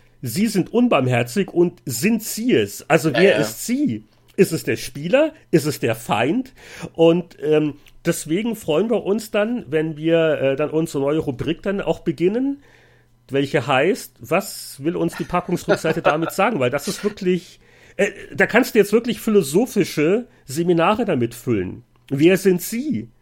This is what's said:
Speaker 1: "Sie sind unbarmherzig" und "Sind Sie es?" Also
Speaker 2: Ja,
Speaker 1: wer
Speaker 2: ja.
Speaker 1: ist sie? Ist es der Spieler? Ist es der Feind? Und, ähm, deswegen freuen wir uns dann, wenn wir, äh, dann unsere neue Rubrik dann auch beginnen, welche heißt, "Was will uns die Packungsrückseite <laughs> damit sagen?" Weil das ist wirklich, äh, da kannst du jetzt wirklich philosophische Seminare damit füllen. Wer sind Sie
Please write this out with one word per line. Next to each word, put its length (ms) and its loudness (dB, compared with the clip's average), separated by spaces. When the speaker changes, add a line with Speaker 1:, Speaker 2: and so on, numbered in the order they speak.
Speaker 1:
"Sie 260 -2
sind 240 0
unbarmherzig" 800 2
und 320 0
"Sind 400 -2
Sie 280 -2
es?" 380 0
Also 200 4
Speaker 2:
Ja, 100 0
Speaker 1:
wer 120 6
Speaker 2:
ja. 40 2
Speaker 1:
ist 300 -4
sie? 400 -2
Ist 180 4
es 120 -4
der 120 0
Spieler? 580 -2
Ist 160 4
es 120 -4
der 160 -2
Feind? 600 -2
Und, 480 2
ähm, 320 2
deswegen 500 -2
freuen 320 0
wir 160 -2
uns 260 -4
dann, 380 -2
wenn 300 -2
wir, 420 2
äh, 160 2
dann 140 -2
unsere 340 -2
neue 140 0
Rubrik 440 -4
dann 200 -4
auch 180 -2
beginnen, 640 -2
welche 380 0
heißt, 540 0
"Was 640 -6
will 140 -2
uns 200 -2
die 80 -6
Packungsrückseite 800 -2
<laughs> 0 -
damit 300 0
sagen?" 280 0
Weil 100 2
das 180 -4
ist 160 -8
wirklich, 560 -4
äh, 120 0
da 120 2
kannst 280 2
du 40 6
jetzt 160 4
wirklich 260 0
philosophische 1080 2
Seminare 580 2
damit 300 -2
füllen. 500 -4
Wer 300 4
sind 240 2
Sie 480 -6